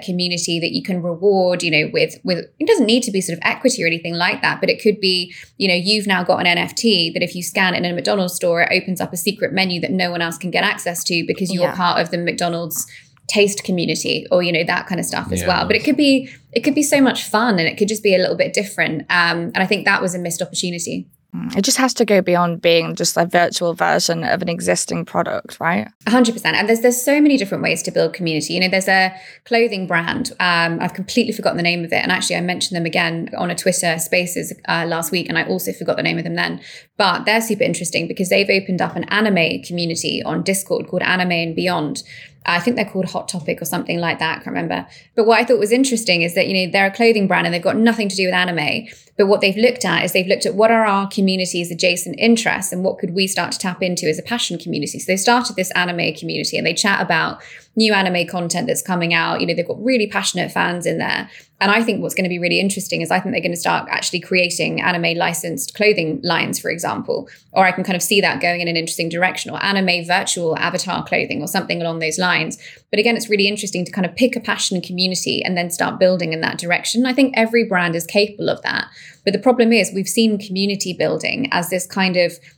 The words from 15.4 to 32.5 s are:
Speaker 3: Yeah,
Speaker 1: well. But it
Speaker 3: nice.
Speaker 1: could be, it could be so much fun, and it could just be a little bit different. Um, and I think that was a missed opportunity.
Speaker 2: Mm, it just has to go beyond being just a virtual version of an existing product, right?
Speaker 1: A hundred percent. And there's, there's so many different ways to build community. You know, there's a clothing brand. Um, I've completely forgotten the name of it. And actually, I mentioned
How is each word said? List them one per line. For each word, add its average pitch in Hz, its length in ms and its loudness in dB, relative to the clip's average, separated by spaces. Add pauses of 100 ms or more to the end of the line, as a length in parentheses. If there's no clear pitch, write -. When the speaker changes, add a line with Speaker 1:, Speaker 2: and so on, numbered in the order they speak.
Speaker 3:
Yeah, 180 60 -4
Speaker 1:
well. - 200 2
But 214 80 4
it - 40 2
Speaker 3:
nice. - 60 -6
Speaker 1:
could 269 120 2
be, 269 320 4 (220)
it 240 120 0
could 285 120 2
be 294 80 2
so 294 160 2
much 262 240 2
fun, 214 360 2
and 165 80 2
it - 100 -4
could 202 100 2
just 214 140 -2
be 196 140 4
a - 20 6
little 180 180 2
bit 175 180 0
different. 160 560 -2
Um, 170 440 2
and - 40 0
I 185 100 4
think 190 180 0
that 196 160 2
was 180 140 -2
a 180 40 -6
missed 170 220 -4
opportunity. 175 640 -6 (280)
Speaker 2:
Mm, 175 200 -8
it 196 60 2
just - 160 2
has 262 160 2
to 226 120 2
go 196 180 4
beyond 175 360 2
being 165 360 2
just 175 200 -2
a 175 80 4
virtual 175 520 2
version 170 480 2
of - 180 0
an 180 80 -4
existing 175 560 -2
product, - 540 -4
right? 180 280 -2 (200)
Speaker 1:
A - 20 -2
hundred 233 240 4
percent. - 240 0
And 202 100 0
there's, 226 120 4
there's 240 200 4
so 294 220 4
many 285 160 6
different 190 260 -2
ways 165 200 0
to 180 80 -6
build 165 220 2
community. 160 420 -2
You 180 60 0
know, 185 60 2
there's 190 200 0
a 190 260 4 (320)
clothing 226 400 0
brand. 170 540 -2
Um, 170 420 2
I've - 140 -2
completely 220 360 0
forgotten - 260 -2
the 175 40 -2
name 175 240 0
of 165 80 -6
it. - 80 4
And - 100 0
actually, 185 260 0
I 170 40 -2
mentioned 180 360 -4